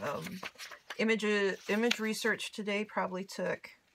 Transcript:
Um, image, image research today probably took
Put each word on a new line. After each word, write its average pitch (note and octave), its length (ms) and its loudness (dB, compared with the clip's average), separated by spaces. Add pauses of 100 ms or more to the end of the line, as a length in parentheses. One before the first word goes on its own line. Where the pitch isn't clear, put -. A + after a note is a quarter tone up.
Um, - 380 -6 (560)
image, A3 280 4 (440)
image A3 320 2
research A3 520 0
today G#3 340 -2
probably F#3 380 -2
took - 440 -4 (260)